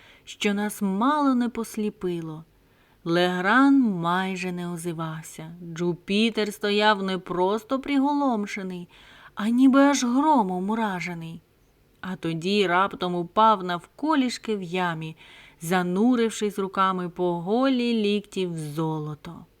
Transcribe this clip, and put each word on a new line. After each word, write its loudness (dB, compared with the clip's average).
що -2
нас -4
мало 2
не 0
посліпило. -6
Легран 4
майже 0
не -6
озивався. -8
Джупітер -2
стояв 2
не -2
просто -2
приголомшений, -2
а -4
ніби 6
аж 4
громом 2
уражений. -6
А -8
тоді 0
раптом 0
упав 4
навколішки -2
в -6
ямі, -4
занурившись 0
руками 0
по -2
голі 2
лікті 0
в -6
золото. -6